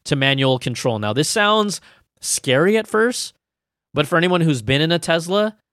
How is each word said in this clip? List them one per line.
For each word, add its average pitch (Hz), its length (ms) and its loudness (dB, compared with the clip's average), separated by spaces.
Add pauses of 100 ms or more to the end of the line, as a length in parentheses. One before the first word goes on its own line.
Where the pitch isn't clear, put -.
to - 120 -2
manual 135 420 2
control. 120 400 -4
Now, 107 140 -2
this 143 160 0
sounds 208 520 0 (400)
scary 156 560 0
at 214 100 -4
first, - 480 -4 (600)
but 143 120 0
for 175 120 0
anyone 180 220 2
who's 147 220 0
been 135 180 0
in 160 120 0
a 170 60 2
Tesla, 180 580 -2 (160)